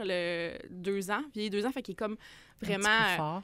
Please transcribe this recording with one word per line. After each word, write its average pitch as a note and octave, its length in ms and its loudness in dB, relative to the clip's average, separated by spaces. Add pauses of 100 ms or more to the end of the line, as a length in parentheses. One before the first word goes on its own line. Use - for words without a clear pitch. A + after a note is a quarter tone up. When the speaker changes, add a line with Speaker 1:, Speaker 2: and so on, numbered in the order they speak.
Speaker 1:
le F3 480 0 (180)
deux F#3+ 400 -2
ans. G#3+ 120 2 (100)
Puis G#3+ 100 -6
il - 40 0
est G#3+ 40 -2
deux G3+ 160 0
ans, C4+ 60 0
fait C4+ 100 -4
qu'il F#3+ 120 -10
est - 20 -10
comme G#3+ 160 -2
Speaker 2:
Un A3 40 -4 (440)
petit A3 120 -6
peu G3 80 2
Speaker 1:
vraiment, G#3+ 320 6
euh, F3 40 2
Speaker 2:
fort. D#3+ 280 -2